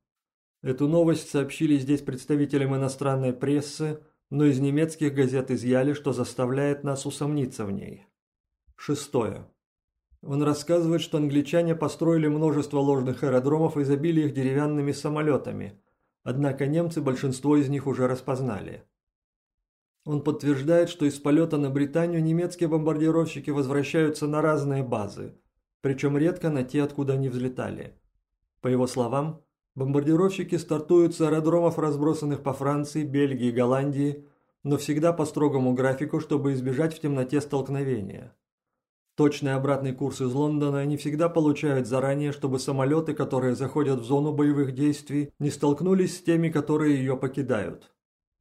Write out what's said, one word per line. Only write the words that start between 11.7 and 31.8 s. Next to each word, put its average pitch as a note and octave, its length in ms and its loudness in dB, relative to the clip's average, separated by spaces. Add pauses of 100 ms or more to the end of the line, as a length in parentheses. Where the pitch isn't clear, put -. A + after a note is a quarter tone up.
построили D#3+ 500 2
множество D3 540 0
ложных C3+ 420 2
аэродромов D3 540 2
и D3 80 2
забили D3+ 380 2
их C3+ 120 -2
деревянными C#3+ 560 0
самолетами, C3+ 880 -2 (440)
однако C3+ 420 -2
немцы E3 340 0
большинство C3+ 560 0
из C#3+ 120 2
них C#3 180 -4
уже B2+ 220 0
распознали. B2+ 720 -4 (1200)
Он D3 200 -4
подтверждает, D3 640 2
что D#3+ 160 -4
из C#3 160 -2
полета D#3 360 2
на C#3+ 140 0
Британию D#3+ 500 0
немецкие E3+ 480 0
бомбардировщики D#3 840 0
возвращаются C#3+ 760 0
на D3+ 160 0
разные C#3+ 400 0
базы, G#2 560 -6 (440)
причем C#3 360 0
редко E3 320 0
на C3+ 140 -2
те, D3 180 0
откуда C#3+ 300 -2
они C3+ 160 0
взлетали. B2 680 -6 (640)
По - 60 -6
его B2+ 220 2
словам, C3 560 -2 (320)
бомбардировщики D#3+ 800 2
стартуют E3 580 4
с - 60 -8
аэродромов, D#3+ 580 4
разбросанных D3 640 0